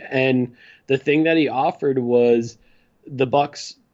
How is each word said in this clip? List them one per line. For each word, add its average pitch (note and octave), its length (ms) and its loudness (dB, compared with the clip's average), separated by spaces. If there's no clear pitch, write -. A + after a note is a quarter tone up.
And C3 440 0
the C3+ 120 0
thing D3+ 240 0
that E3 160 0
he D3 100 0
offered C3+ 500 -2
was A#2+ 600 2
the C3+ 200 -4
Bucks' C#3+ 480 -2